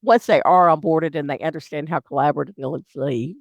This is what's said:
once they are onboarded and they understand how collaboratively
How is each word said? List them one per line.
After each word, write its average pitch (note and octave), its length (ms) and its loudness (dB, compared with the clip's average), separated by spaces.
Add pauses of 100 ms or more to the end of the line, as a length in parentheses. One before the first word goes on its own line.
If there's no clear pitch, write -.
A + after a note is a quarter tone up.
once A#3 240 4
they E3 160 4
are F3+ 240 6
onboarded D#3+ 480 0
and D3 140 -6
they C#3 100 -6
understand D3+ 500 -8
how E3 100 -4
collaboratively C3+ 1400 -4